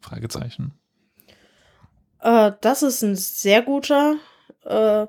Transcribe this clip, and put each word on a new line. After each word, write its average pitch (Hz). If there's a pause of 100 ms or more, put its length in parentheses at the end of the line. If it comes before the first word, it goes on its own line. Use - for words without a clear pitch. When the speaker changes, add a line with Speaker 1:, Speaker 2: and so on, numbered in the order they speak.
Speaker 1:
Fragezeichen. 120 (1500)
Speaker 2:
Äh, 220
das 262
ist 262
ein 202
sehr 202
guter, 285 (480)
äh, 214